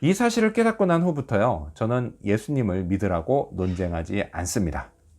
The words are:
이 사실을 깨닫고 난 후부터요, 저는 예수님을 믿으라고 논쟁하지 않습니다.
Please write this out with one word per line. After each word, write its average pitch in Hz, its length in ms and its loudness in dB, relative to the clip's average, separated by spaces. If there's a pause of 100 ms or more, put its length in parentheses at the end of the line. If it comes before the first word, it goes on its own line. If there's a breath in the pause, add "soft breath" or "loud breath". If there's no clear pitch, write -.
이 160 100 4
사실을 220 400 2
깨닫고 220 320 2
난 170 180 4
후부터요, 117 680 0
저는 120 500 -2
예수님을 101 640 0
믿으라고 92 720 0
논쟁하지 92 760 -4
않습니다. 85 600 -4 (280)